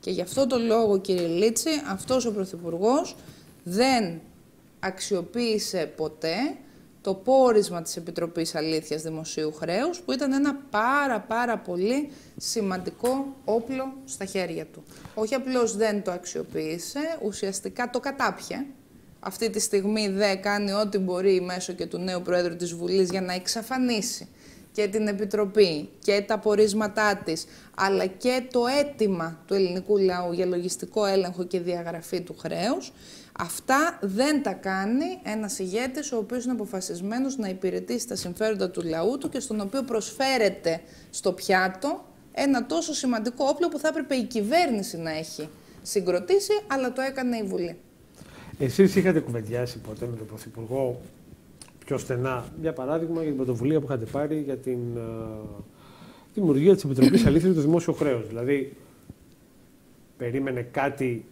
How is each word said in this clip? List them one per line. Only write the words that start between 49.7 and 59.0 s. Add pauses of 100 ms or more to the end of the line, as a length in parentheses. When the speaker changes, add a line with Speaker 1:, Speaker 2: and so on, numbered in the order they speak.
Speaker 2:
ποτέ
με
τον
Πρωθυπουργό (840)
πιο
στενά, (160)
για
παράδειγμα,
για
την
πρωτοβουλία
που
είχατε
πάρει
για
την, (180)
ε, (1300)
δημιουργία
της
Επιτροπής
Speaker 1:
<clears throat>
Speaker 2:
Αλήθειας
του
Δημόσιου
Χρέους;
Δηλαδή, (1400)